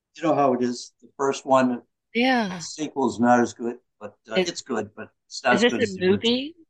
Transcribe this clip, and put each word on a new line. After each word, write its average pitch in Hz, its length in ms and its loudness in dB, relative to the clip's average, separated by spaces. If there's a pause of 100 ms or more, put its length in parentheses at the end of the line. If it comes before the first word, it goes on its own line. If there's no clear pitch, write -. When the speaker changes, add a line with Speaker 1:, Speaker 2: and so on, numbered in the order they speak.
(160)
Speaker 1:
You 147 80 -16
know 151 120 2
how 139 180 4
it 120 80 0
is. 123 300 -4 (100)
The - 160 -20
first 135 280 -2
one, 127 360 4 (320)
Speaker 2:
Yeah. 240 360 0
Speaker 1:
the 180 120 -10
sequel 139 480 -4
is 101 100 -6
not 120 200 6
as 117 140 0
good, 120 240 -8 (220)
but, 104 160 -16 (140)
uh, 110 60 -4
Speaker 2:
Is, 180 140 0
Speaker 1:
it's - 120 -10
good, 107 340 -6
but 110 140 -14 (180)
it's - 160 -16
not 127 120 4
Speaker 2:
is 196 80 2
Speaker 1:
as - 0 -
Speaker 2:
this 240 80 4
Speaker 1:
good 240 80 -2
Speaker 2:
a - 40 0
Speaker 1:
as 202 100 -4
the 185 80 -10
original. 185 100 2
Speaker 2:
movie? 247 440 -2 (140)